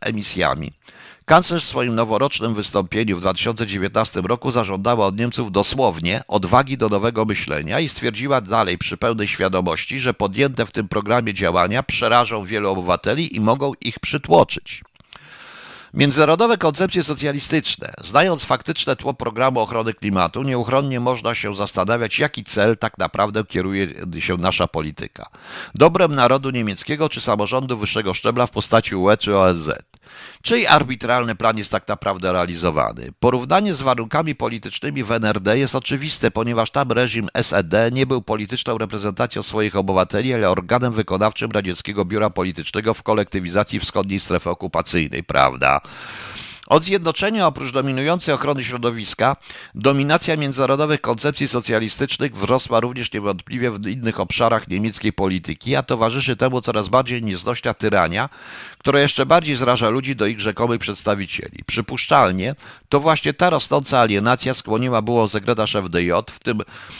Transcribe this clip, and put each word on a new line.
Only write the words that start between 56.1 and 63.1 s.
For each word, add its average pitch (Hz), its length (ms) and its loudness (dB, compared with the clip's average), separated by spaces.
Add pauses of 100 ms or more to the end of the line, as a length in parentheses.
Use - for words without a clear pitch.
temu 127 240 0
coraz 107 280 -2
bardziej 123 340 0
nieznośna 110 520 -4
tyrania, 101 540 2 (500)
która 143 220 4
jeszcze 139 260 2
bardziej 160 300 4
zraża 120 320 2
ludzi 131 280 -2
do 107 100 2
ich 107 140 -2
rzekomych 117 380 0
przedstawicieli. - 880 -4
Przypuszczalnie 113 880 2 (340)
to 143 120 4
właśnie 151 340 2